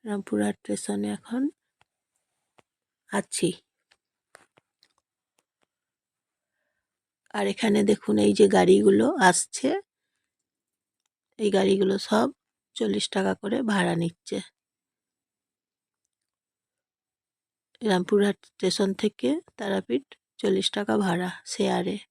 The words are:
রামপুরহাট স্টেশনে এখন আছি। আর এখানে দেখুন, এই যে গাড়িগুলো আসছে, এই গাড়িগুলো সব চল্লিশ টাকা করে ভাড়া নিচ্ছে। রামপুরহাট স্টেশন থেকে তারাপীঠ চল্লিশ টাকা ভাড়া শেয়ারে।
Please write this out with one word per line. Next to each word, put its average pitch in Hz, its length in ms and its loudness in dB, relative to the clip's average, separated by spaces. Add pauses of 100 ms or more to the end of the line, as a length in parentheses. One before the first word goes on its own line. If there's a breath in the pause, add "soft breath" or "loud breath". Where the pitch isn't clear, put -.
রামপুরহাট 208 520 -4
স্টেশনে 202 600 -6
এখন 247 240 -6 (1700)
আছি। - 400 -4 (3750)
আর 208 140 -4
এখানে 208 360 0
দেখুন, 208 360 0
এই 208 140 4
যে 202 140 6
গাড়িগুলো 196 580 6 (240)
আসছে, - 400 -2 (1700)
এই 214 120 0
গাড়িগুলো 196 480 2
সব 226 280 2 (480)
চল্লিশ 208 340 -2
টাকা 190 260 -2
করে 208 280 -6
ভাড়া 190 320 0
নিচ্ছে। 170 420 -6 (3500)
রামপুরহাট 202 640 0
স্টেশন 196 440 -2 (120)
থেকে 220 280 -2 (260)
তারাপীঠ 202 500 -4 (320)
চল্লিশ 190 340 0
টাকা 208 260 -2
ভাড়া 180 320 0 (160)
শেয়ারে। 190 520 -2 (140)